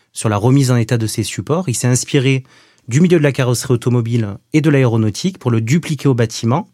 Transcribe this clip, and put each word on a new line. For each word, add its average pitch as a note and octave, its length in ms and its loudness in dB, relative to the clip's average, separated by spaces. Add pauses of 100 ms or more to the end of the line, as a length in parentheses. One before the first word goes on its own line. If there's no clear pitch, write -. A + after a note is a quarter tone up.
(120)
sur - 180 -4
la G#2 80 0
remise B2+ 340 2
en B2 60 2
état A#2 200 0
de A2+ 100 -2
ces G#2+ 160 -4
supports. D3 460 -6
Il A#2 60 -4
s'est - 120 -2
inspiré C3 560 0 (440)
du A#2 120 0
milieu F3 200 4
de D3 40 -2
la C#3+ 100 2
carrosserie B2 400 0
automobile A#2 640 -2 (160)
et D#3 80 4
de D#3 100 2
l'aéronautique A#2 640 0
pour B2 140 -2
le A2+ 100 0
dupliquer D3 460 -2
au C3 80 2
bâtiment A#2+ 580 -2